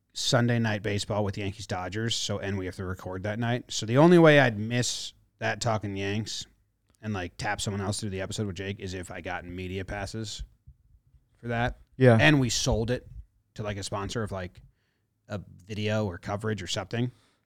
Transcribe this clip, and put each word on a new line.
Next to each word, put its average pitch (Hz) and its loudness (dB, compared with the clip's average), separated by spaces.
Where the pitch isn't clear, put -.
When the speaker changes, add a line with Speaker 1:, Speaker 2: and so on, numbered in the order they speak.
Speaker 1:
Sunday 120 2
night 107 0
baseball 104 -2
with 95 -4
Yankees-Dodgers, 98 -6
so, 104 -4
and 98 -4
we 92 -4
have 87 -8
to 98 -8
record 92 -8
that 104 -4
night. 120 -2
So - -6
the 120 2
only 175 10
way 151 10
I'd 120 2
miss 117 -4
that 110 -4
Talking 107 -2
Yanks 101 -4
and, 110 -6
like, 87 -8
tap 104 -4
someone 101 -4
else 98 -2
through 107 -6
the 95 -6
episode 101 -4
with 92 -6
Jake 98 -8
is 95 -8
if 90 -10
I 92 -12
got 87 -8
media 92 -8
passes 104 -8
for 117 -10
that. 120 -2
Speaker 2:
Yeah. 127 10
Speaker 1:
And 151 8
we 127 2
sold 113 0
it - -4
to, 110 -10
like, 104 -6
a 98 -8
sponsor 104 -6
of, 98 -4
like, 92 -10
a 101 -6
video 107 0
or 87 -6
coverage 104 -4
or 85 -10
something. 117 -4